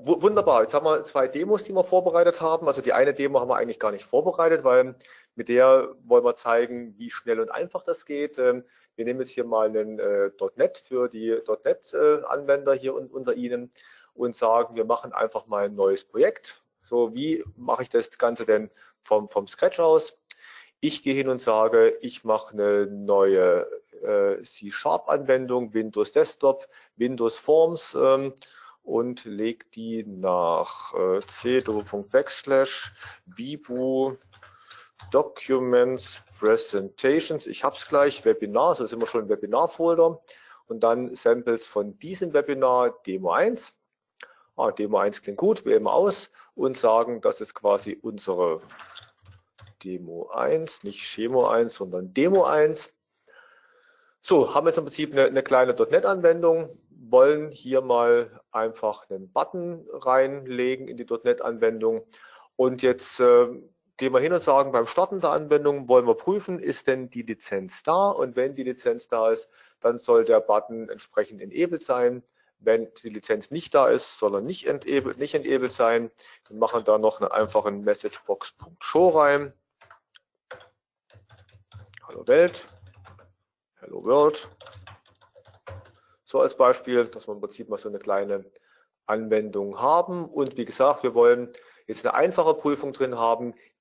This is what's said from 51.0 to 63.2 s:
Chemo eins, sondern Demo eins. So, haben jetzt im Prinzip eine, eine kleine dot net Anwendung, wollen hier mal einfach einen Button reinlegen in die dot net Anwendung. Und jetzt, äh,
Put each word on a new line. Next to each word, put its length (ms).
Chemo 440
eins, 280
sondern 380
Demo 320
eins. 480
So, 340
haben 120
jetzt 100
im 80
Prinzip 260
eine, 140
eine 180
kleine 300
dot 180
net 140
Anwendung, 720
wollen 600
hier 300
mal 580
einfach 580
einen 220
Button 600
reinlegen 960
in 80
die 100
dot 200
net 160
Anwendung. 600
Und 260
jetzt, 380
äh, 280